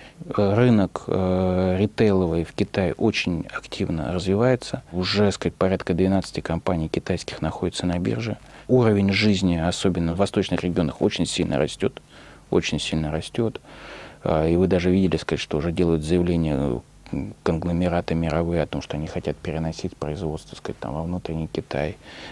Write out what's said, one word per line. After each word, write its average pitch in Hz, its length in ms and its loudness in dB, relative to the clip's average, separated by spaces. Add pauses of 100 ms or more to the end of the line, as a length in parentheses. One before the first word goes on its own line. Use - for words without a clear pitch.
(340)
Рынок, 104 760 4
э, 185 720 2
ритейловый 92 640 2
в - 100 -10
Китае 95 400 0
очень 92 600 0
активно 82 600 -4
развивается. 110 760 0
Уже, 98 400 2
сказать, - 240 -2
порядка 95 380 0
двенадцати 92 480 0
компаний 82 480 -2
китайских - 540 -4
находится 82 420 -4
на 87 140 0
бирже. 110 400 -4 (280)
Уровень 107 460 4
жизни, 95 460 2
особенно 87 560 0
в - 20 -4
восточных 98 460 0
регионах, 85 400 0
очень 95 240 2
сильно - 320 0
растет, - 420 -2 (500)
очень - 300 0
сильно 78 300 -2
растет. 101 500 -4 (640)
А, 80 240 2
и 85 80 4
вы 90 120 4
даже 90 220 2
видели, 90 280 4
сказать, - 220 -4
что - 180 -4
уже 73 120 -2
делают 82 320 2
заявление 78 800 0 (640)
конгломераты 85 720 0
мировые 82 480 0
о - 40 -2
том, - 160 -6
что - 140 -8
они 76 100 -4
хотят 82 300 -6
переносить 80 600 -6
производство, 76 540 -6
так - 80 -16
сказать, - 200 -10
там, 58 160 -8
во 80 80 -4
внутренний 82 440 -4
Китай, 78 500 -4 (360)